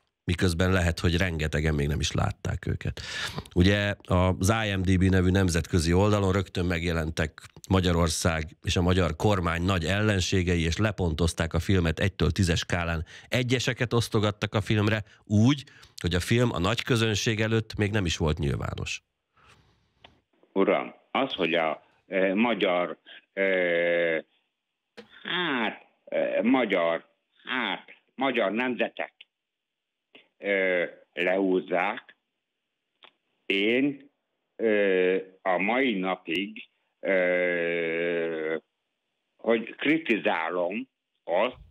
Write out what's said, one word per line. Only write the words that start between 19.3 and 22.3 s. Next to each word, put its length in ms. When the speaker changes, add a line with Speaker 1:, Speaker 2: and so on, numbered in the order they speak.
Speaker 2:
Uram, 400
az, 220
hogy 200
a, 300
ö, 280